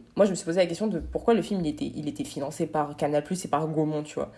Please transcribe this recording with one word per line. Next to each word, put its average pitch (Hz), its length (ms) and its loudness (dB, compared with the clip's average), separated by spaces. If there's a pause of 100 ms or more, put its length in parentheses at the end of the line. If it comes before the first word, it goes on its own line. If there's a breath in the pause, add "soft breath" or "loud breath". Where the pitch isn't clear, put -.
(160)
moi, 190 80 8
je 202 60 6
me 170 60 0
suis - 80 -8
posé 170 160 2
la 175 60 6
question 170 200 -2
de 180 140 0
pourquoi - 340 2
le 226 80 4
film, 208 180 -2
il 165 60 0
était, 147 280 -2
il 151 140 -4
était 143 160 -6
financé 156 420 -4
par 147 300 -2
Canal 147 280 2
Plus 180 200 -4
et - 40 -8
par 156 200 2
Gaumont, 156 340 0
tu - 120 -12
vois. - 240 -4